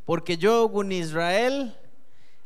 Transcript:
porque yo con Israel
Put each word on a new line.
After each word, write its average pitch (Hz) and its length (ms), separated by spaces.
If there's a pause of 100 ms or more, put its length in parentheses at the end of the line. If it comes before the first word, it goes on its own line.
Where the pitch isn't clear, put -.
porque 170 320
yo 220 360
con 202 180
Israel 185 880 (680)